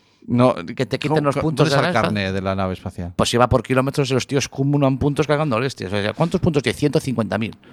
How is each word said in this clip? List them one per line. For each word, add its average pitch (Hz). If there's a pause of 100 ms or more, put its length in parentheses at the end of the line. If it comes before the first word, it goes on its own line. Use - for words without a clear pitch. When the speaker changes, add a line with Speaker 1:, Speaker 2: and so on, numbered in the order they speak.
(240)
Speaker 1:
No, 120
Speaker 2:
Que 113
te 131
quiten 151
Speaker 1:
¿cómo, 151
Speaker 2:
los 135
Speaker 1:
cómo, 143
Speaker 2:
puntos 135
Speaker 1:
dónde 139
Speaker 2:
de 170
Speaker 1:
está 117
Speaker 2:
la 104
Speaker 1:
el 107
Speaker 2:
nave 101
Speaker 1:
carné 95
de 95
la 95
nave 95
espacial? 87
Speaker 2:
Pues 110
si 120
va 120
por 123
kilómetros, 131
los 131
tíos 135
acumulan 139
puntos 147
cagando 147
hostias. 110
O 104
sea, 104
¿cuántos 170
puntos 143
tiene? 107
Ciento 147
cincuenta 113
mil. 107 (160)